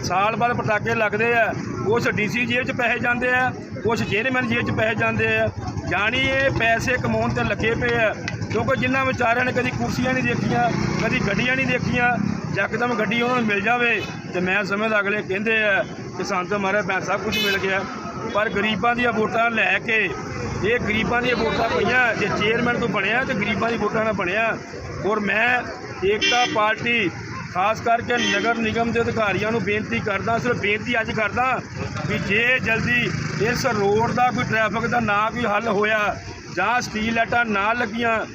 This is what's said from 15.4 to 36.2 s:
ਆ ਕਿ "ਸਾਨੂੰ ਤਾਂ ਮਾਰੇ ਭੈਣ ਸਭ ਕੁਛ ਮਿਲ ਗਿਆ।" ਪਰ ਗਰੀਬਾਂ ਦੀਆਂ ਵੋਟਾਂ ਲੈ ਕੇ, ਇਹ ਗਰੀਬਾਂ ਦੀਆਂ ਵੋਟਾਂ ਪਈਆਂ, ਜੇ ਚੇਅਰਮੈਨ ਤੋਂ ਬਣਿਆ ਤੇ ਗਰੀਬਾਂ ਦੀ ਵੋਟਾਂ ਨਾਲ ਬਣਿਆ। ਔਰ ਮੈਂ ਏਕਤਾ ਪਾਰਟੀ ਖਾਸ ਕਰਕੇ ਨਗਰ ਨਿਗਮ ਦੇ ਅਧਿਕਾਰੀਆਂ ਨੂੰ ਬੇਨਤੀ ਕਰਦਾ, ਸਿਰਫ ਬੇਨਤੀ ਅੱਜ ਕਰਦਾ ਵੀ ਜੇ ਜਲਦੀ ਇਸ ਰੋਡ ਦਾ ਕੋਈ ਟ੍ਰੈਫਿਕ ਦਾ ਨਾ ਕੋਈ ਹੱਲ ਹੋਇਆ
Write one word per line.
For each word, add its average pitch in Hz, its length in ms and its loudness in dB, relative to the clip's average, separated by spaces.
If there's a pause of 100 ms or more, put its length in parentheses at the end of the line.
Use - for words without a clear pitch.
ਆ 190 200 2 (320)
ਕਿ 185 80 -4
"ਸਾਨੂੰ 180 220 -2
ਤਾਂ 208 120 -2
ਮਾਰੇ 196 240 0
ਭੈਣ 185 180 -2
ਸਭ 190 200 -2
ਕੁਛ 208 240 -2
ਮਿਲ 196 140 2
ਗਿਆ।" 190 220 0 (540)
ਪਰ 214 140 2
ਗਰੀਬਾਂ 214 480 0
ਦੀਆਂ 240 160 2
ਵੋਟਾਂ 226 380 2
ਲੈ 202 280 2
ਕੇ, 214 320 0 (540)
ਇਹ 233 160 2
ਗਰੀਬਾਂ 220 420 0
ਦੀਆਂ 247 140 0
ਵੋਟਾਂ 226 320 0
ਪਈਆਂ, 233 460 2
ਜੇ 196 140 -2 (120)
ਚੇਅਰਮੈਨ 233 380 0
ਤੋਂ 233 100 -2
ਬਣਿਆ 208 360 0
ਤੇ 254 100 -2
ਗਰੀਬਾਂ 208 360 -2
ਦੀ 226 60 -2
ਵੋਟਾਂ 214 280 0
ਨਾਲ 220 80 0
ਬਣਿਆ। 202 440 0 (500)
ਔਰ 214 140 2
ਮੈਂ 226 420 2 (440)
ਏਕਤਾ 240 480 2
ਪਾਰਟੀ 214 560 2 (440)
ਖਾਸ 208 260 0
ਕਰਕੇ 233 360 2
ਨਗਰ 214 380 0
ਨਿਗਮ 226 380 0
ਦੇ 233 80 0
ਅਧਿਕਾਰੀਆਂ 214 520 0
ਨੂੰ 233 100 0
ਬੇਨਤੀ 208 360 -2
ਕਰਦਾ, 208 400 -2
ਸਿਰਫ 240 180 0
ਬੇਨਤੀ 214 440 0
ਅੱਜ 226 100 -4
ਕਰਦਾ 220 500 0 (460)
ਵੀ 208 120 -2
ਜੇ 233 400 2
ਜਲਦੀ 226 520 0 (320)
ਇਸ 240 240 0
ਰੋਡ 214 460 2
ਦਾ 247 180 4
ਕੋਈ 233 140 -2
ਟ੍ਰੈਫਿਕ 220 420 0
ਦਾ 240 140 2
ਨਾ 214 300 2
ਕੋਈ 233 140 -4
ਹੱਲ 214 240 0
ਹੋਇਆ 208 480 2 (400)